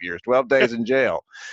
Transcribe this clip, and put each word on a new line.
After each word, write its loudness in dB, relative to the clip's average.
years, -8
twelve 2
days 4
in -4
jail. 0